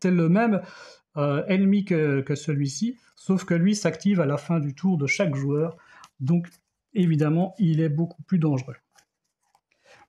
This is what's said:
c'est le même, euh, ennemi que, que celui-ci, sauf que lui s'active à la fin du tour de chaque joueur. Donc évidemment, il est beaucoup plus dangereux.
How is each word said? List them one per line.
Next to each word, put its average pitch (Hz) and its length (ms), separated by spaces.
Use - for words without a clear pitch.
c'est 185 100
le 165 180
même, 208 320
euh, 143 300
ennemi 196 360
que, 151 380
que 139 140
celui-ci, 143 600
sauf 190 260
que - 100
lui 180 220
s'active 190 460
à 147 40
la 143 120
fin 165 240
du 143 120
tour 185 240
de 139 80
chaque 156 300
joueur. 147 400
Donc 170 260
évidemment, 165 640
il 165 220
est 160 80
beaucoup 156 340
plus 185 160
dangereux. 147 380